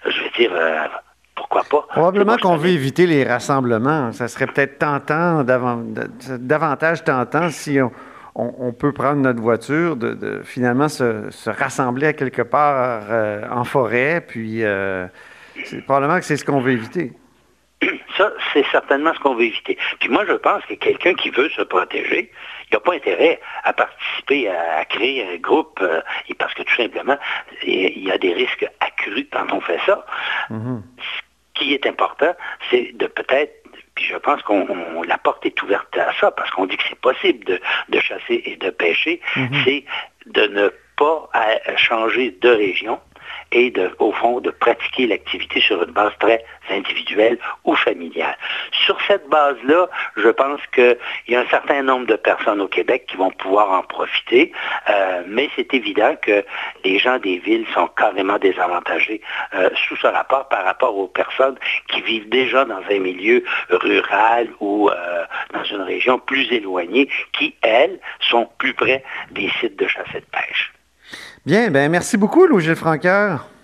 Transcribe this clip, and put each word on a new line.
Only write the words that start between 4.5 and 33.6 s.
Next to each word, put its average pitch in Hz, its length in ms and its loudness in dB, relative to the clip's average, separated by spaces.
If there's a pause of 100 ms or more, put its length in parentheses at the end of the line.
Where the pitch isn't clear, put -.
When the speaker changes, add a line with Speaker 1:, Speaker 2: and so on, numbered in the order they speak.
Speaker 2:
tentant, 151 680 0
davan-, 120 400 2
d-, 113 180 -8 (360)
davantage 151 680 0
tentant 147 460 2
si 139 300 0
on, 123 120 2 (420)
on, 120 240 -6
on 123 140 -4
peut 143 200 -2
prendre 139 280 0
notre 127 200 2
voiture, 135 560 0
de, 117 180 -4
de 104 300 -8
finalement 123 440 0
se, 110 420 -2
se - 200 -8
rassembler 131 580 -2
à 151 40 2
quelque 131 300 -2
part, 127 680 2
euh, 107 400 0
en 123 140 -2
forêt, 127 640 2
puis, 113 380 -4
euh, 95 420 0 (580)
c'est, - 200 -10
probablement 139 340 2
que 165 60 -4
c'est 151 120 -2
ce - 80 -6
qu'on 139 160 2
veut 131 120 2
éviter. 120 400 -4 (1040)
Speaker 1:
Ça, 202 140 2 (220)
c'est 143 180 4
certainement 151 440 2
ce - 60 -10
qu'on 135 140 2
veut 117 100 2
éviter. - 320 -4 (240)
Puis - 80 -2
moi, 165 180 2
je 170 80 0
pense 185 320 0
que - 80 -8
quelqu'un - 400 0
qui - 160 -4
veut 139 200 0
se 107 120 -6
protéger, - 680 -2 (400)
il - 40 2
n'a 107 60 0
pas 180 140 0
intérêt 135 460 2 (240)
à 110 100 2
participer - 720 -2
à, 85 300 -2
à 85 80 -2
créer 113 480 -2
un - 20 -10
groupe, 147 460 -2
euh, - 180 0 (280)
et - 60 -8
parce - 200 -4
que - 80 -10
tout - 140 0
simplement, 120 420 -2 (480)
il, - 60 0 (240)
il 92 80 -12
y 95 60 -2
a 95 80 0
des 92 140 0
risques 113 340 -2 (140)
accrus - 500 -4
quand - 220 -4
on - 80 -4
fait 87 240 -4
ça. - 220 0 (420)
Speaker 2:
Mhm. 113 340 -6 (160)
Speaker 1:
Ce - 640 -12
qui 143 140 0
est 135 120 -4
important, 143 480 0 (360)
c'est 123 260 2
de - 100 -2
peut-être... - 460 -2 (420)